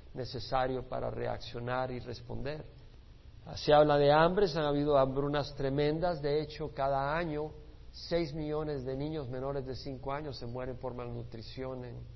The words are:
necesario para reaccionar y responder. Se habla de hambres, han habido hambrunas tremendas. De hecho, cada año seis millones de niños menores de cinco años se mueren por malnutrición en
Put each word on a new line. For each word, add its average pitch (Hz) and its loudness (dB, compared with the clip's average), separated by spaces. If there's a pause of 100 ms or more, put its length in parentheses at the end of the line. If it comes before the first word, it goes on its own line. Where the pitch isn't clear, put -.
(140)
necesario 127 -2
para 123 -2
reaccionar 120 -2
y 123 -6
responder. 123 -8 (920)
Se - 4
habla 147 8
de 143 8
hambres, 170 6
han 156 2
habido 143 4
hambrunas 139 2
tremendas. 147 2
De 147 2
hecho, 147 -6
cada 139 0
año 156 -2 (380)
seis 170 -2
millones 151 -2
de 135 -4
niños 147 -4
menores 131 -4
de 131 -6
cinco 131 -8
años 143 -6
se 127 -10
mueren 127 -6
por 123 -8
malnutrición 120 -8
en 120 -12 (180)